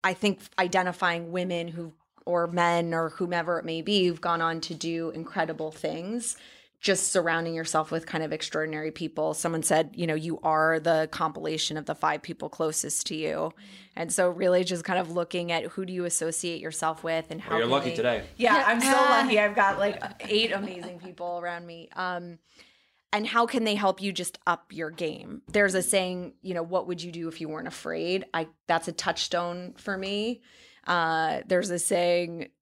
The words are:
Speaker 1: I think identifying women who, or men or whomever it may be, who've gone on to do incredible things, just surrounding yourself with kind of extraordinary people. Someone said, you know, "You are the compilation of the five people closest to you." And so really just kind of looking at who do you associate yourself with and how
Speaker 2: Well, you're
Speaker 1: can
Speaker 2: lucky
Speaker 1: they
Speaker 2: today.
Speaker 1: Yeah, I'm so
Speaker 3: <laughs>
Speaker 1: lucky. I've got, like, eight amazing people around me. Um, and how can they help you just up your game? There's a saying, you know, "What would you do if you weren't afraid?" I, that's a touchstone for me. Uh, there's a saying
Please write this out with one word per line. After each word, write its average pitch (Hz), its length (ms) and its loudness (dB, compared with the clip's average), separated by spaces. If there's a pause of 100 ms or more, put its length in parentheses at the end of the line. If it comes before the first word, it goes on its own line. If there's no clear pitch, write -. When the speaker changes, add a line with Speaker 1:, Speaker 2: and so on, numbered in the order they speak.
Speaker 1:
I 190 120 2
think 208 260 0 (180)
identifying 180 720 2
women 175 380 -2
who, 165 240 -10 (320)
or 170 220 2
men 170 460 4
or 165 180 2
whomever 175 460 0
it - 60 -4
may 165 180 -4
be, 190 240 4
who've 175 140 2
gone 170 220 0
on 165 180 0
to 160 140 -8
do 165 380 -4
incredible 160 600 -4
things, 175 640 -6 (460)
just 190 300 2
surrounding 165 420 2
yourself 160 380 0
with 165 160 -2
kind 160 160 -2
of 156 100 -2
extraordinary 156 560 -2
people. 156 460 -2
Someone 165 260 -2
said, 160 320 2
you 170 140 -2
know, 156 80 0
"You 156 260 -4
are 160 380 4
the 160 320 4
compilation 160 680 -2
of 156 80 -8
the - 80 -4
five 156 300 0
people - 260 -10
closest - 560 -2
to 156 100 -6
you." 156 380 -4 (420)
And 165 160 -4
so 185 160 4
really 180 360 4
just 175 200 -4
kind 185 140 0
of 170 140 -2
looking 170 400 -2
at 160 140 0
who 190 200 -6
do 185 80 -10
you 180 120 -4
associate 165 540 -2
yourself 160 440 -4
with 165 260 -2
and 160 100 -8
how - 120 -8
Speaker 2:
Well, 165 80 0
you're 117 80 2
Speaker 1:
can 123 40 2
Speaker 2:
lucky 135 200 2
Speaker 1:
they - 60 -6
Speaker 2:
today. 113 260 2 (120)
Speaker 1:
Yeah, 220 300 4
I'm 233 160 4
so 262 60 4
Speaker 3:
<laughs> 269 60 6
Speaker 1:
lucky. 262 460 6
I've 208 160 2
got, 196 220 4
like, 202 240 0 (260)
eight 214 240 2
amazing 185 460 -6
people 175 420 -8
around 175 280 -8
me. 165 280 -16
Um, 175 440 -6 (720)
and 214 140 0
how 233 180 4
can 233 180 0
they 214 120 4
help 190 260 2
you 196 100 0
just 175 360 -6
up - 260 -2
your 156 160 -6
game? - 640 -6
There's 202 240 4
a 180 80 2
saying, 180 580 0
you 185 140 -6
know, 170 80 -2
"What 175 240 -2
would 170 160 -4
you 175 80 -8
do 165 160 -6
if 160 120 -10
you 160 80 -6
weren't 156 200 -8
afraid?" 165 680 -4
I, 165 140 -2 (180)
that's 165 220 2
a 170 40 -4
touchstone 175 840 -2
for 196 180 -6
me. 208 460 -4 (460)
Uh, 160 580 2
there's 185 240 2
a 175 80 -2
saying 175 720 2 (120)